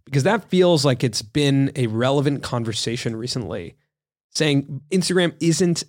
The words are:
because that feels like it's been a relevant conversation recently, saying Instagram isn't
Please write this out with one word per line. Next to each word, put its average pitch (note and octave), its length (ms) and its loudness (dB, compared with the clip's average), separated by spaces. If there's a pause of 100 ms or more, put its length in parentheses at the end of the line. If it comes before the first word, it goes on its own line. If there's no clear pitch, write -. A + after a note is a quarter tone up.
because C#3 200 2
that G3+ 260 0
feels F3 340 4
like B2+ 180 2
it's A2+ 200 -2
been C#3 520 0
a B2+ 120 -2
relevant C3+ 560 0
conversation A#2 760 -6
recently, A2 600 -8 (580)
saying C#3 560 0
Instagram F3+ 500 0
isn't E3 480 0